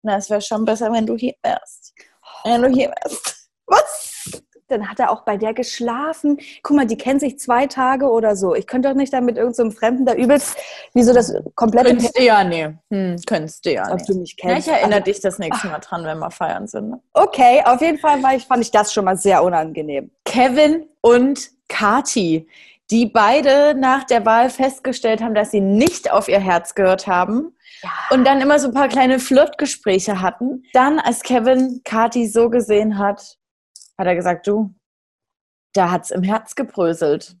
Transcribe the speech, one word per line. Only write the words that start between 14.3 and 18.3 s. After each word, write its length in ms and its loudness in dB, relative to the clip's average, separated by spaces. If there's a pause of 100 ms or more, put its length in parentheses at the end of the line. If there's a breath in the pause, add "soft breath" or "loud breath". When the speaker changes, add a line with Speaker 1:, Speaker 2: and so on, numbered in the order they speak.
Speaker 1:
Ja, 100 -6
Speaker 2:
kennst. 180 -2
Speaker 1:
ich 60 -2
erinnere 280 2
Speaker 2:
Also 40 -12
Speaker 1:
dich 160 -4
das 180 -4
nächste 300 -6
Mal 120 -8
dran, 240 -10
wenn 140 -8
wir 120 -10
feiern 360 -6
sind, 220 -10
ne? 120 -14 (120)
Speaker 2:
Okay, 540 4
auf 160 4
jeden 160 0
Fall 240 2
war 120 2